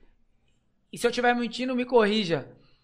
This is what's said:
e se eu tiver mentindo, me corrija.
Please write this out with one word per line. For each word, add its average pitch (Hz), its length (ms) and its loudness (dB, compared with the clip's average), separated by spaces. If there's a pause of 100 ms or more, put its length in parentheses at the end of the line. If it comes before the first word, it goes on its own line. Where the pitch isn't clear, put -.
(920)
e 185 60 -16
se - 80 -2
eu 233 60 2
tiver 240 220 2
mentindo, 240 420 -4
me 247 80 -2
corrija. 208 640 2 (360)